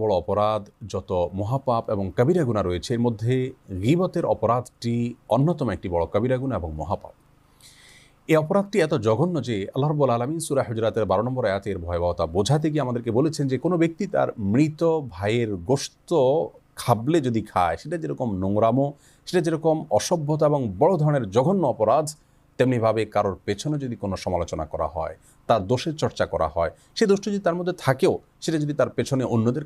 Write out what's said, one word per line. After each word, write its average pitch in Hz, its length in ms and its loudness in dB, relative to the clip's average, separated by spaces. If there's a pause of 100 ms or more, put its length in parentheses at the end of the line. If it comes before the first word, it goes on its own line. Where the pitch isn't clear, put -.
বড় 107 100 2 (100)
অপরাধ, 104 400 0 (300)
যত 98 180 -6 (300)
মহাপাপ 117 440 -2 (100)
এবং 98 100 -2 (140)
কবিরা 165 300 4
গুনাহ 104 160 2
রয়েছে, 90 320 -4
এর 120 100 0
মধ্যে 117 280 -2 (500)
গীবতের 175 400 2 (100)
অপরাধটি 117 640 -2 (380)
অন্যতম 139 420 2
একটি 98 180 -6
বড় 85 100 2 (100)
কবিরা 123 280 0
গুনাহ 131 180 -4
এবং 82 100 -8 (100)
মহাপাপ। - 340 -6 (1120)
এই 160 160 4
অপরাধটি 196 320 0 (100)
এত 156 80 -2 (120)
জঘন্য 151 300 2 (120)
যে 113 80 -2 (180)
আল্লাহ 135 160 0
রাব্বুল 143 260 2
আলামিন 143 300 -4
সূরা 135 220 0
হুজরাতের 110 420 0
বারো 95 160 2
নম্বর 127 220 0
আয়াতে 98 240 -2
এর 92 120 -6
ভয়াবহতা 87 400 -2 (120)
বোঝাতে 151 360 2
গিয়ে 151 140 0
আমাদেরকে 120 320 -4
বলেছেন 151 340 0
যে 131 120 0
কোনো 180 180 2
ব্যক্তি 165 220 -2 (100)
তার 135 140 2 (240)
মৃত 151 280 2 (340)
ভাইয়ের 107 360 0 (180)
গোশত - 440 -2 (680)
খাবলে 120 360 2 (100)
যদি 113 120 0 (120)
খায়, 85 300 2
সেটা 165 200 -8
যেরকম 135 260 -4 (140)
নোংরামো, 113 440 2 (400)
সেটা 180 200 0
যেরকম 160 300 0 (220)
অসভ্যতা 156 520 0
এবং 147 100 2 (200)
বড় 165 120 6 (100)
ধরনের 147 220 2 (120)
জঘন্য 170 260 4 (120)
অপরাধ, 123 320 2 (520)
তেমনিভাবে 113 440 2 (120)
কারোর 101 220 0 (100)
পেছনে 123 380 -4
যদি 117 180 -6
কোনো 95 120 -4 (100)
সমালোচনা 87 480 -4
করা 78 220 -2
হয়, 80 200 -6 (340)
তার 117 120 4 (100)
দোষের 147 320 -2
চর্চা 110 300 -2
করা 82 220 0
হয়, 82 160 0 (260)
সে 226 140 2
দোষটি 196 220 0
যদি 202 140 -4
তার 170 120 0
মধ্যে 180 160 -4 (100)
থাকেও, 135 300 2 (300)
সেটা 160 180 0
যদি 147 180 -4
তার 120 160 0
পেছনে 127 280 -2 (100)
অন্যদের 123 320 0